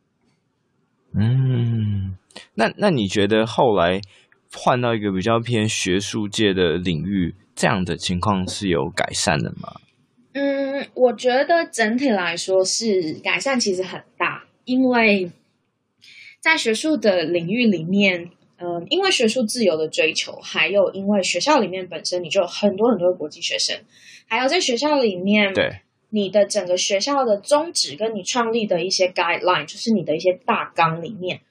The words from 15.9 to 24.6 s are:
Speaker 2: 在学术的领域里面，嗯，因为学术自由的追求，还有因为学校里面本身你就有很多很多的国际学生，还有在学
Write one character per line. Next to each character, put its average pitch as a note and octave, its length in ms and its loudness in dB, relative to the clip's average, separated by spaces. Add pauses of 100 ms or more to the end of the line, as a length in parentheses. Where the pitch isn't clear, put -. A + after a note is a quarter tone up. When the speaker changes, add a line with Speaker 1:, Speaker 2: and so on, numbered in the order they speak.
Speaker 2:
在 D#4+ 180 2
学 A3+ 160 0
术 D4+ 240 0
的 G3+ 240 2
领 E3+ 260 -2
域 A#3 200 2
里 F3 160 2
面， F3+ 480 0 (260)
嗯， F3 320 -6
因 D#4+ 100 0
为 G4 120 2
学 A#3 160 2
术 A3 160 0
自 A3+ 200 -2
由 E3 140 2
的 D#3 100 -2
追 D#3+ 240 0
求， - 300 -6
还 D#3+ 260 -2
有 F#3+ 260 2
因 G3 120 -6
为 G3+ 160 2
学 F3 180 -2
校 C#4+ 200 4
里 G3+ 80 0
面 F#3 200 -8
本 E3 160 -12
身 F3+ 200 -4
你 D#3+ 60 -10
就 F#3+ 120 2
有 F3 60 2
很 G3 280 0
多 A3 140 2
很 A3 80 2
多 F3 140 2
的 F3+ 40 0
国 D3+ 140 -8
际 E3 100 -20
学 C3+ 200 -4
生， - 200 -4 (480)
还 A#3 140 -2
有 C4 60 2
在 E4 120 2
学 B3+ 160 0